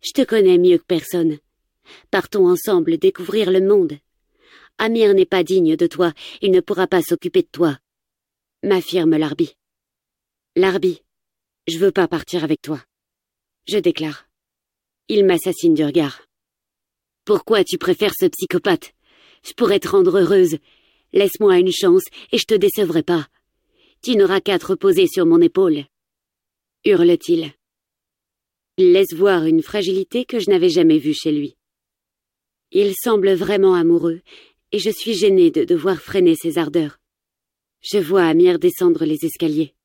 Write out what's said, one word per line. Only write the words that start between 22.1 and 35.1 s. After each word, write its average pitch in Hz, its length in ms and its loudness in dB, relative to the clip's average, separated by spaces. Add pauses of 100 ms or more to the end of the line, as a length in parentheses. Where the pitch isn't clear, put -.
et 247 60 -2
je - 80 -4
te - 80 -2
décevrai 185 480 0
pas. 160 260 -4 (760)
Tu 240 120 -2
n'auras 196 260 2
qu'à 190 180 -2
te - 80 -14
reposer 190 400 2
sur 180 180 -2
mon 170 160 4
épaule », 165 440 0 (1000)
hurle-t-il. 170 680 0 (1300)
Il 185 140 4
laisse 190 240 2
voir 180 300 0
une 160 180 2
fragilité 196 640 -4
que 240 140 -6
je 196 120 -2
n'avais 180 180 2
jamais 160 300 4
vue 147 160 -4
chez 156 160 -6
lui. 147 240 -6 (1160)
Il 202 240 0
semble 202 380 0
vraiment 190 400 2
amoureux 170 480 0 (500)
et 214 60 -4
je 202 140 -4
suis 220 240 -6